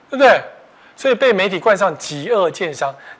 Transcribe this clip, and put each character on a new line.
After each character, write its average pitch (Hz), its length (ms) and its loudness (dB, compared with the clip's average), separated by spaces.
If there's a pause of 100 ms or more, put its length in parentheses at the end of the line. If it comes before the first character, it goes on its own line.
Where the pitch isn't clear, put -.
对 269 80 -8
不 277 60 2
对？ 196 180 6 (540)
所 - 160 -2
以 240 60 2
被 254 160 2
媒 190 160 0
体 185 100 -4
冠 208 180 2
上 180 220 -2
极 147 320 -8
恶 190 180 2
建 156 240 -6
商， 139 220 -6 (260)